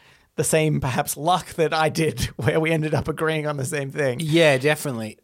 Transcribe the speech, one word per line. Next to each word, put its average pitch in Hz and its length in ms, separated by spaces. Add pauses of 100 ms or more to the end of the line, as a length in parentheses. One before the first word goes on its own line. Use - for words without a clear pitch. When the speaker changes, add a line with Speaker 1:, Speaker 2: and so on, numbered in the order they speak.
(360)
Speaker 1:
the 156 80
same, 156 380
perhaps, 139 360
luck 165 380
that 156 180
I 160 160
did, 151 320
<laughs> - 140
where 151 240
we 160 120
ended 156 220
up - 140
agreeing 156 400
on 147 100
the 135 80
same 139 260
thing. 139 300
Speaker 2:
Yeah, 156 360
definitely. 127 680